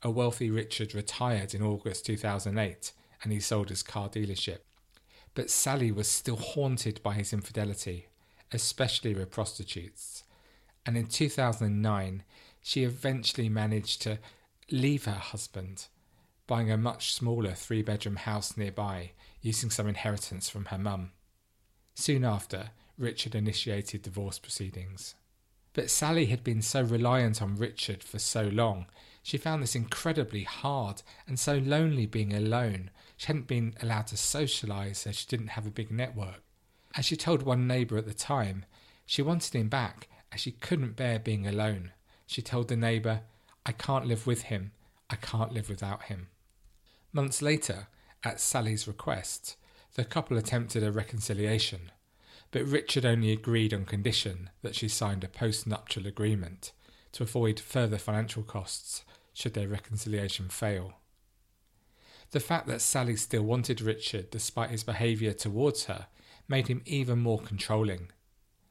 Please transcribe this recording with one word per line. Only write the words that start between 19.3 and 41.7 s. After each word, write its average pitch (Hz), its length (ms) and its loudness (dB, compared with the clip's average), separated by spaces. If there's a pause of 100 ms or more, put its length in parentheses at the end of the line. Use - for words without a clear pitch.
using 113 300 0
some 107 160 0
inheritance 101 640 -2
from 101 180 -6
her 98 120 -4
mum. 95 340 -2 (800)
Soon 135 300 2
after, 104 460 0 (260)
Richard 117 380 -2
initiated 104 680 0
divorce 98 360 -6
proceedings. 92 760 -8 (580)
But - 180 0
Sally 160 360 6
had 120 180 2
been 110 180 2
so 131 200 2
reliant 120 580 4
on 101 160 0
Richard 107 460 -4
for - 160 -10
so 107 300 0
long, 101 380 2 (360)
she - 160 -2
found 156 240 0
this 120 120 0
incredibly 117 720 0
hard 127 580 -2 (240)
and 127 120 -4
so 143 200 4
lonely 143 480 4
being 107 260 0
alone. 104 580 2 (260)
She - 120 -4
hadn't 151 180 0
been 117 340 0
allowed 110 280 0
to 107 80 -6
socialise, 101 800 0
so - 160 -4
she - 140 -6
didn't 113 220 -2
have 107 180 -6
a 107 40 -4
big 107 200 -6
network. 110 520 -4 (520)
As 131 100 0
she 156 120 2
told 156 260 2
one 127 240 4
neighbour 123 320 2
at 110 80 -2
the 104 80 -6
time, 98 500 0 (420)
she - 160 0
wanted 160 320 2
him 110 140 4
back 120 400 -2 (240)
as - 80 -6
she 123 120 -4
couldn't 127 440 -2
bear 120 220 2
being 107 280 0
alone. 101 460 0 (340)